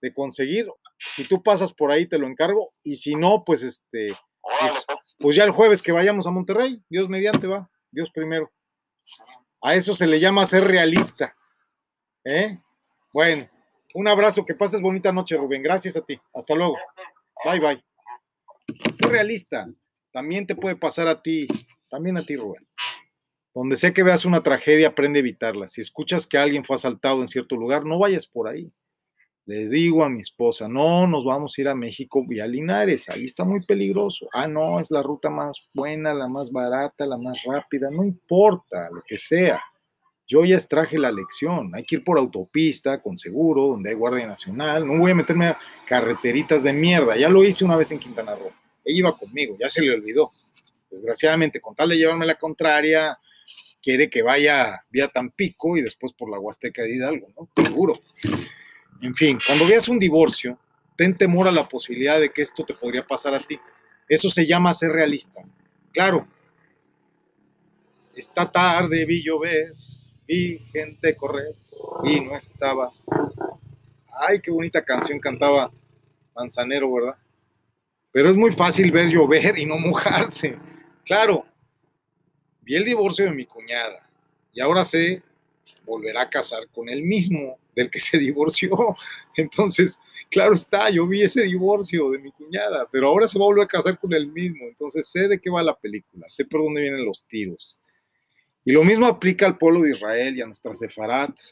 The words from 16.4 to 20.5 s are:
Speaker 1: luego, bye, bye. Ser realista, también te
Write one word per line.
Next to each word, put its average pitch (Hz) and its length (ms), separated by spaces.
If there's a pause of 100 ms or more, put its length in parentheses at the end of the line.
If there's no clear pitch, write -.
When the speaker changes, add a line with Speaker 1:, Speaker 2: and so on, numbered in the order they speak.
Speaker 1:
luego, 175 220 (680)
bye, 175 160
bye. 147 240 (1080)
Ser - 180
realista, 208 580 (440)
también 165 340
te 185 80